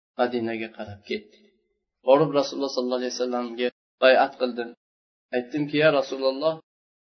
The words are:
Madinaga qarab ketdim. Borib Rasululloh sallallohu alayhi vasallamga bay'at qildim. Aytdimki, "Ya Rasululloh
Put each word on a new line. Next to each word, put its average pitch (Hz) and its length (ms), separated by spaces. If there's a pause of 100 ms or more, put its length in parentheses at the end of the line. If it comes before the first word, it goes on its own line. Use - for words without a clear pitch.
(120)
Madinaga 113 580
qarab 101 320
ketdim. - 400 (640)
Borib 143 260
Rasululloh 139 400
sallallohu 127 280
alayhi 123 140
vasallamga 123 540 (320)
bay'at 131 380
qildim. 120 300 (640)
Aytdimki, 147 440
"Ya 156 160
Rasululloh 135 640 (560)